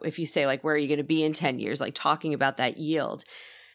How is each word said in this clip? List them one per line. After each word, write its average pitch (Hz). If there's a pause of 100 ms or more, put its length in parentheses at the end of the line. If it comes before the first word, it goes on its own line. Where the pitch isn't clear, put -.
if 156
you 170
say, 147
like, 135
"Where 151
are -
you 143
gonna 147
be 156
in 156
ten 139
years?" 113
Like, 110
talking 151
about 135
that 127
yield, 156 (500)